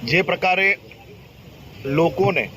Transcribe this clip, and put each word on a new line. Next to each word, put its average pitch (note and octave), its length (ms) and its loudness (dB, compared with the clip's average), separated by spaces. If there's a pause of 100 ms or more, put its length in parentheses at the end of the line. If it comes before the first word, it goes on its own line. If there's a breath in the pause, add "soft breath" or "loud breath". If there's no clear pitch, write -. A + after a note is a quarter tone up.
(100)
જે E3 180 4
પ્રકારે F#3 400 2 (1300)
લોકોને E3+ 480 2 (100)